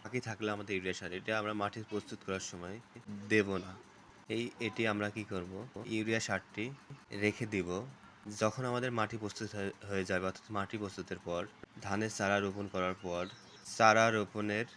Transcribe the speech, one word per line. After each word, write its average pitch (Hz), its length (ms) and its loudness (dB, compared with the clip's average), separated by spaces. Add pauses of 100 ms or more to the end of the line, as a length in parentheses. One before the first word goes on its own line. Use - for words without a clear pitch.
বাকি 117 160 -2
থাকলে 107 300 -2
আমাদের 101 260 -2
ইউরিয়া 92 180 0
সার, 87 180 -6
এটা 107 260 -2
আমরা 107 140 -2
মাটি 104 380 -2
প্রস্তুত 104 360 -4
করার 95 140 -2
সময় 92 400 -10 (480)
দেব 101 280 6
না। 92 180 -6 (540)
এই, 117 220 -2 (100)
এটি 113 260 0
আমরা 104 240 2
কি 107 140 -6
করব, 95 420 -6 (200)
ইউরিয়া 110 340 0
সারটি 107 500 -4 (400)
রেখে 104 360 2
দিব। 95 400 0 (520)
যখন 110 260 2
আমাদের 123 280 0
মাটি 113 240 0
প্রস্তুত 104 380 -6
হয়ে, 98 160 -2 (180)
হয়ে 98 160 0
যাবে, 92 220 2
অর্থাৎ - 240 -6
মাটি 104 280 -2
প্রস্তুতের 95 400 -6
পর, 87 280 -2 (360)
ধানের 101 340 0
চারা 101 240 4
রোপণ 101 260 -2
করার 92 360 0
পর, 87 240 -2 (500)
চারা 113 340 10
রোপণের 107 540 0 (120)